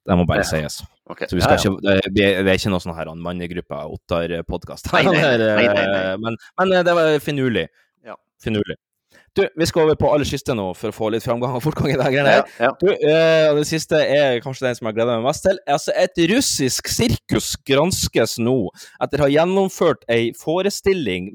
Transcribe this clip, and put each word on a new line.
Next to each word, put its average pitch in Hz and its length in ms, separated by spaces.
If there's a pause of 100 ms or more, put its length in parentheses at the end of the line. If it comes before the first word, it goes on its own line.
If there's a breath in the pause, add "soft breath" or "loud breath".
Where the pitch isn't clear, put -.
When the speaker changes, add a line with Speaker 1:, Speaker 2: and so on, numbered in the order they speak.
Speaker 1:
Det 90 80
må 90 100
bare 92 220
Speaker 2:
Ja. - 0
Speaker 1:
sies. 76 320 (300)
Speaker 2:
Ok. - 180
Speaker 1:
Så - 80
vi 87 60
skal 123 180
Speaker 2:
Ja, - 0
ja. 104 160
Speaker 1:
ikke, - 80
det, 98 320
det 101 80
er, 98 200
det 95 100
er - 20
ikke 101 160
noe 92 80
sånn 85 160
her, 80 160
en 82 80
mannegruppe 87 560
Ottar-podcast. 85 1160
Speaker 2:
Nei, 170 100
nei, 185 80
nei, 147 260
Speaker 1:
<laughs> - 0
Det 110 120
er, 107 80
Speaker 2:
nei, 110 160
nei, 98 120
nei. 95 320
Speaker 1:
Men, 113 200 (200 loud breath)
men, 190 140
eh, 180 120
det 175 120
var 156 240
finurlig. 131 480 (380)
Speaker 2:
Ja. 110 100 (260)
Speaker 1:
Finurlig. 107 360 (580 soft breath)
Du, 196 200
vi 160 100
skal 165 180
over 156 120
på 143 160
aller 143 140
siste 135 320
nå, 92 180
for 110 140
å 104 40
få 110 180
litt 110 120
framgang 123 320
og 120 60
fortgang 151 320
i - 20
det 127 80
her 139 80
greiene 139 180
her. 135 140 (160)
Speaker 2:
Ja, 117 60
ja. 135 60 (100)
Speaker 1:
Du, 175 80
eh, 160 640
det 147 140
siste 160 340
er 135 400
kanskje 131 240
den 123 100
som 117 120
jeg 107 80
gleder 117 260
meg - 80
mest - 160
til. 190 220
Altså, 151 280
et 180 220 (160)
russisk - 560
sirkus - 720
granskes 135 760
nå 117 300 (300 loud breath)
etter 135 220
å 147 60
ha - 20
gjennomført 180 800
ei 117 240
forestilling 160 1000